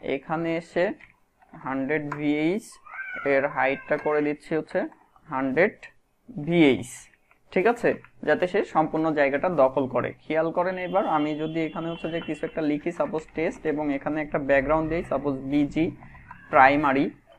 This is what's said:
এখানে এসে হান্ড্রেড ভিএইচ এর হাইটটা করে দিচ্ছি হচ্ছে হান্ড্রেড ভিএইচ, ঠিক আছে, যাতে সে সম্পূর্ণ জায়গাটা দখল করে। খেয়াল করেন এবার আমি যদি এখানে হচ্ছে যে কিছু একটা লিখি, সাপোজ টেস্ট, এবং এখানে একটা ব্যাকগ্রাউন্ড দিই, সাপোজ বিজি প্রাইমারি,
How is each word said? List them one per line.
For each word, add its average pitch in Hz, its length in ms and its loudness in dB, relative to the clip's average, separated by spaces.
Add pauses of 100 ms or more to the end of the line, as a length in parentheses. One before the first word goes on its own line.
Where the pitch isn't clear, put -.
এখানে 165 540 -4
এসে 175 360 -2 (600)
হান্ড্রেড 143 640 -4
ভিএইচ 151 480 0 (600)
এর 139 240 2
হাইটটা 135 480 -2
করে 151 260 0
দিচ্ছি 147 340 -4
হচ্ছে 185 320 -4 (400)
হান্ড্রেড 139 460 0 (680)
ভিএইচ, 147 460 4 (640)
ঠিক 190 160 2
আছে, 226 280 2 (280)
যাতে 151 240 2
সে 190 180 0
সম্পূর্ণ 156 500 0
জায়গাটা 143 340 2
দখল 139 400 2
করে। 127 240 -2
খেয়াল 160 400 -2
করেন 185 260 -2
এবার 180 280 0
আমি 151 280 0
যদি 160 300 -4
এখানে 165 260 -6
হচ্ছে 170 200 -8
যে 165 100 -4
কিছু 165 260 -8
একটা 160 160 -6
লিখি, 147 300 -2
সাপোজ 156 300 -2 (120)
টেস্ট, 160 320 -4
এবং 151 280 -2
এখানে 151 280 -4
একটা 147 160 -4
ব্যাকগ্রাউন্ড 143 520 2
দিই, 165 120 -2
সাপোজ 139 320 -2
বিজি 143 560 0 (600)
প্রাইমারি, 143 600 6 (280)